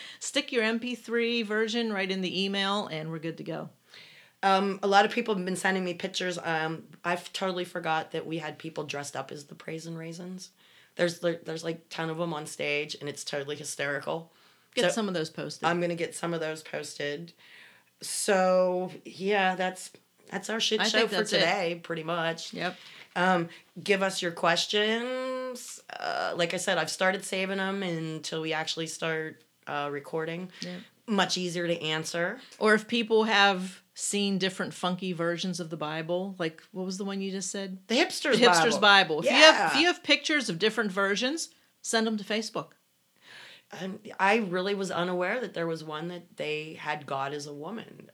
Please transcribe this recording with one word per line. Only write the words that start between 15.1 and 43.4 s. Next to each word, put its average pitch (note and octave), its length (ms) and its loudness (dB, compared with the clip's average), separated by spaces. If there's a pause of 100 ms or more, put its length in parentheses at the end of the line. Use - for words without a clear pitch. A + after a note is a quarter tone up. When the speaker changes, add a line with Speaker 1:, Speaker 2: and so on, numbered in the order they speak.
Speaker 1:
those D#3 140 -2
posted. D3+ 380 -4
Speaker 2:
I'm E3+ 140 2
gonna E3+ 160 0
get E3 180 -4
some E3+ 180 -4
of E3 60 -2
those D#3 240 -6
posted. D3+ 720 -8 (680)
So, F#3 920 4 (120)
yeah, F#3+ 520 2
that's, F#3 340 -2 (400)
that's F#3+ 200 -6
our A3 100 -2
shit G#3+ 200 2
Speaker 1:
I F#3+ 40 2
Speaker 2:
show A3 140 4
Speaker 1:
think A3 120 4
Speaker 2:
for G3 60 0
Speaker 1:
that's G#3 160 0
it. G3+ 80 4
Speaker 2:
today, F3 420 0
pretty D#3+ 220 -6
much. E3 500 -2
Speaker 1:
Yep. F3 220 -4 (400)
Speaker 2:
Um, F3+ 320 4 (340)
give G3 220 2
us F#3+ 180 -2
your F3 80 -2
questions. A#3+ 1500 0 (180)
Uh, - 380 -2
like E3+ 180 0
I F3+ 40 -2
said, F#3 200 0
I've D#3 120 0
started F#3+ 340 2
saving F#3+ 340 -2
'em G3 240 -2
until D#3+ 580 -4
we D#3+ 120 -2
actually D#3+ 340 -2
start, D#3+ 560 -4 (240)
uh, C#3+ 240 -4
recording. D#3+ 580 -6 (120)
Speaker 1:
Yep. F3+ 200 -10 (280)
Speaker 2:
Much F#3 280 2
easier F3 300 -2
to E3 160 0
answer. E3 560 -2 (220)
Speaker 1:
Or G#3+ 140 6
if G#3+ 120 2
people A3+ 380 4
have G3+ 580 4 (120)
seen G3+ 440 0
different F#3 340 -2
funky F3+ 400 -2
versions E3+ 460 -2
of E3+ 120 -8
the E3+ 60 -6
Bible, E3 600 -4
like, D#3+ 320 -4
what F#3 160 -6
was F#3+ 120 -4
the G#3 60 -6
one G3 160 -4
you F#3+ 120 -4
just F#3+ 180 -6
said? G3 280 -6 (100)
Speaker 2:
The A#3 80 2
Hipster's D4 420 4
Speaker 1:
The A#3+ 80 8
Hipster's D#3+ 320 8
Speaker 2:
Bible. G3 380 8
Speaker 1:
Bible. D#3 60 -2
If - 40 0
you A#3+ 60 4
have, C#4 400 10
if - 20 4
Speaker 2:
Yeah. C#4 60 6
Speaker 1:
you E4 80 6
have F4 160 0
pictures C#4+ 440 2
of E3 120 -2
different G#3+ 320 2
versions, G3+ 580 0 (320)
send A3+ 240 2
'em A3 100 0
to G#3 80 -4
Facebook. A3 460 -4 (1040)